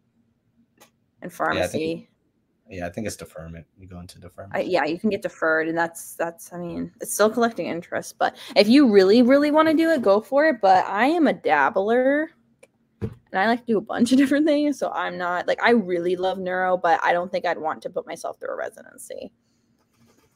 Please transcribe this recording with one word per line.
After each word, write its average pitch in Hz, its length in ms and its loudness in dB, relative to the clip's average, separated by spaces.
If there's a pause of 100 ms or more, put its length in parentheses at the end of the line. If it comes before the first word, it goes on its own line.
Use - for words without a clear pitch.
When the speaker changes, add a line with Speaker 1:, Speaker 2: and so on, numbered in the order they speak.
(1200)
Speaker 1:
and 175 100 -14
Speaker 2:
Yeah, 156 160 -6
I 180 180 -2
think, - 60 -8
Speaker 1:
pharmacy. 160 360 -6 (600)
Speaker 2:
yeah, 90 180 -10
I 87 40 -8
think 104 180 -8
it's - 80 -10
deferment. 82 500 -16 (100)
You 95 120 -20
go 90 100 -18
into 87 220 -20
deferment. 90 340 -18
Speaker 1:
I, 196 60 -4
yeah, 151 240 -2
you 156 140 -4
can 214 120 -2
get 196 120 -6
deferred, 160 440 -2
and 165 100 -4
that's, 165 380 -6
that's, 170 380 -10
I 175 60 -14
mean, 170 420 -10
it's - 120 -10
still 214 180 2
collecting 233 360 -2
interest. - 520 -10
But - 180 -2 (180)
if 202 140 6
you 269 200 8
really, 202 340 6
really 277 280 4
wanna 311 240 4
do 330 160 2
it, 302 120 0
go - 180 4
for 277 260 0
it. 277 140 0
But 190 260 4
I 208 200 0
am 320 200 2
a 196 60 2
dabbler, 214 1000 0 (680)
and - 100 -8 (220)
I 190 160 0
like 233 120 0
to - 60 -16
do 220 120 -2
a - 20 0
bunch - 320 -2
of 262 60 4
<laughs> - 0 -
different 285 280 2
things. 294 320 0
So 190 140 -6
I'm 180 260 -6
not, 175 300 -4
like, - 120 -4
I 220 100 2
really 180 440 0
love 185 240 -4
neuro, 185 380 -2
but 180 260 2
I 175 100 0
don't 175 200 -4
think 175 120 -6
I'd 170 140 -4
want 151 240 -8
to 175 80 -12
put 170 160 -10
myself - 320 -12
through - 120 -12
a - 60 -8
residency. - 760 -14 (1040)